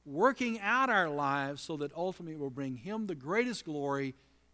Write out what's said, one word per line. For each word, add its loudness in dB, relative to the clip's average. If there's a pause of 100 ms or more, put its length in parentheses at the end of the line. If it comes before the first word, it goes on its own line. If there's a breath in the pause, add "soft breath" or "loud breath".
working 2
out 2
our 6
lives 0
so -6
that -4
ultimately -6
it -8
will -4
bring -6
Him -6
the -4
greatest -2
glory -2 (400 soft breath)